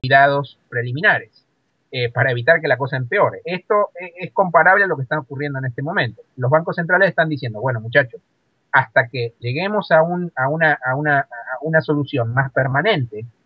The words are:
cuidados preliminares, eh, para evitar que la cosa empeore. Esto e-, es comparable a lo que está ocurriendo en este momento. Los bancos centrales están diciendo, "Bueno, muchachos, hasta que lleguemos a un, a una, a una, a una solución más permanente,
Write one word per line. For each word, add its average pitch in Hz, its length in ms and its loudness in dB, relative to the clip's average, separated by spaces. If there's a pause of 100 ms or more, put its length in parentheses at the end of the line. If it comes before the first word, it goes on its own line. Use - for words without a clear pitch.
cuidados 139 560 2 (120)
preliminares, 123 760 -2 (460)
eh, 123 200 -2
para 131 200 0
evitar 123 300 2
que 151 60 -2
la 131 100 4
cosa 135 200 -4
empeore. 123 480 0
Esto 190 540 -2
e-, 180 260 -12
es - 80 -14
comparable 180 520 4
a - 20 -2
lo 156 100 -2
que 135 60 -6
está 156 160 -4
ocurriendo 143 400 -8
en 131 60 -6
este 127 160 -6
momento. 147 400 -4 (140)
Los 127 140 -4
bancos 160 280 0
centrales 180 320 2
están 160 200 0
diciendo, 117 320 -6
"Bueno, 123 180 -4
muchachos, 120 420 -2 (500)
hasta 135 360 2
que 117 320 -6
lleguemos 180 520 -2
a 160 100 6
un, 175 340 -2
a 135 140 0
una, 156 340 0
a 127 120 -2
una, 147 240 0
a - 80 -4 (340)
una 160 200 2
solución 135 520 -2
más 135 180 0
permanente, 135 760 -2 (200)